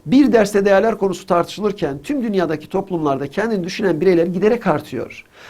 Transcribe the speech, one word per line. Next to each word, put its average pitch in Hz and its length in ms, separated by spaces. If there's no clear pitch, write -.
bir 247 260
derste 202 320
değerler 202 340
konusu 190 280
tartışılırken 175 760
tüm 285 200
dünyadaki 170 460
toplumlarda 156 580
kendini 196 380
düşünen 175 360
bireyler 175 260
giderek 202 400
artıyor. 131 580